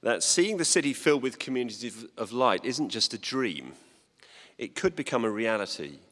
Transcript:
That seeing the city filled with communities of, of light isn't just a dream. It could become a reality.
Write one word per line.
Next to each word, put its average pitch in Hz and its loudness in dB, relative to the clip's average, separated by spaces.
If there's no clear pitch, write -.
That 107 2
seeing 196 4
the 165 0
city 143 4
filled 147 4
with 127 -2
communities 117 -4
of, - -14
of 107 -6
light 120 2
isn't 127 -2
just - 0
a 117 -8
dream. 82 -4
It - -8
could 190 0
become 131 0
a 110 2
reality. 104 -2